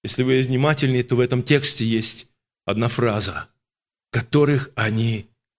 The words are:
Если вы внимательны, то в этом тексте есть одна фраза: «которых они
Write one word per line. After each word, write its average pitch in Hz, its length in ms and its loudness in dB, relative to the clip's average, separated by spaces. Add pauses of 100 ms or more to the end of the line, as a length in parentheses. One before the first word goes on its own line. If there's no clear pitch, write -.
Если 127 200 -2
вы 131 180 2
внимательны, 131 640 0
то 123 120 -2
в 117 40 2
этом 123 220 0
тексте 139 420 2
есть 110 500 0 (320)
одна 110 220 -2
фраза: 107 640 -2 (640)
«которых 143 640 0
они 110 520 -2 (320)